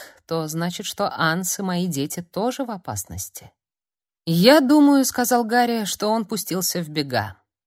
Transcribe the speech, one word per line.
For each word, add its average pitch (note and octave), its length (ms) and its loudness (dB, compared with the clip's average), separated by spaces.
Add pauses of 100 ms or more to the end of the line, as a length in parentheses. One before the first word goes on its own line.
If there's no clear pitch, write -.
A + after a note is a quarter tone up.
(260)
то E3 220 -4
значит, E3+ 380 -6
что - 260 -4
Анс E3+ 480 -2
и - 20 -4
мои F#3 260 -2
дети D3+ 340 -4
тоже A#3+ 420 -4
в A#3+ 80 -8
опасности. - 800 -12 (760)
«Я G3+ 360 6
думаю, — C#4+ 440 6
сказал A#3+ 380 0
Гарри, — A#3 420 0
что G3+ 240 -4
он A3 160 0
пустился F#3 560 -4
в D#3 80 -8
бега. B2+ 460 -4 (320)